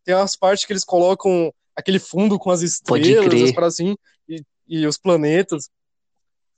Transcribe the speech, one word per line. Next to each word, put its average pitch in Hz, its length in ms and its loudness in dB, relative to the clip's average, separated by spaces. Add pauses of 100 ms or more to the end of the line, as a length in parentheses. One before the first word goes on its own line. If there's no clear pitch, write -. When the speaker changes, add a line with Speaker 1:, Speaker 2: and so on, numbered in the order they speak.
Speaker 1:
Tem 180 120 -2
umas 196 200 0
partes 196 300 0
que - 80 -8
eles 190 100 -6
colocam 180 680 0 (240)
aquele 190 220 -2
fundo 196 400 -2
com - 120 -4
as 175 100 0 (200)
Speaker 2:
Pode 131 220 0
Speaker 1:
estrelas, 381 260 4
Speaker 2:
crer. 120 160 4
Speaker 1:
as 127 80 2
paradas 170 220 -2
assim, 190 200 -4 (320)
e, 160 160 -14 (240)
e 160 200 -4
os 147 100 -4
planetas. 165 720 0 (880)